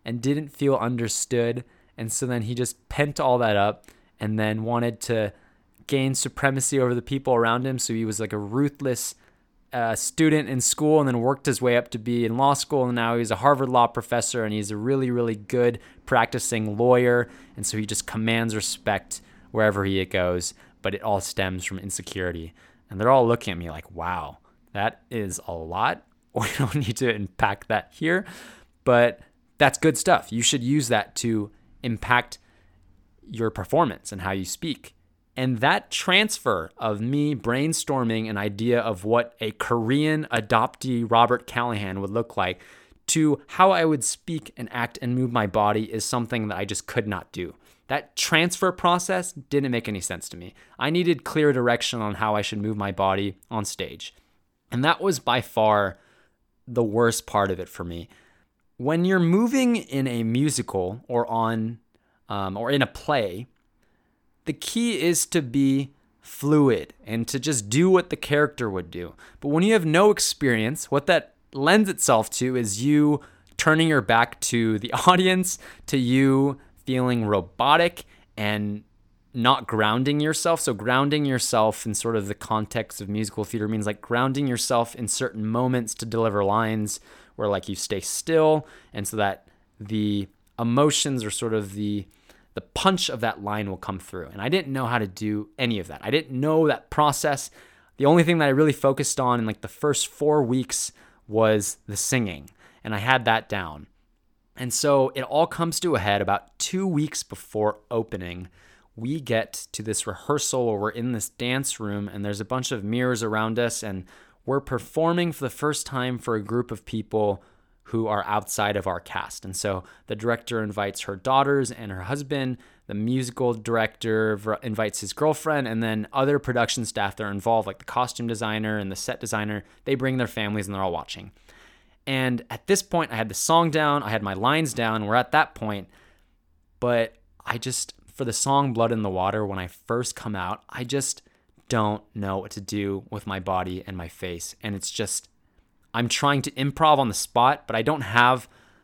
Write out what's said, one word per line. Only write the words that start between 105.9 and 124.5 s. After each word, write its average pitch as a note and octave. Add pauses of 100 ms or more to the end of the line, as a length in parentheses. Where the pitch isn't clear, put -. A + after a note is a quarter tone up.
a G2+
head G2+
about G2
two F#3+
weeks D#3
before - (120)
opening. F2+ (480)
We C3+
get A2+
to -
this G#2+
rehearsal B2+
where G#2+
we're G#2
in A#2+
this A2
dance B2+
room, G2+
and G2+
there's G#2
a A2
bunch B2+
of G#2+
mirrors A#2+
around A2
us, A#2
and F#2+ (420)
we're C3+
performing E3
for C#3+
the B2
first -
time B2+
for A2+
a G#2+
group A#2
of A2
people G#2+ (460)
who A2+
are G#2
outside G#2
of G2
our F2
cast. -
And F#2+
so F#2+ (240)
the A2
director A2+
invites G2+
her G2
daughters C3+
and A2+
her F#2
husband, C3+ (300)
the -
musical B2
director A2
v-, G#2+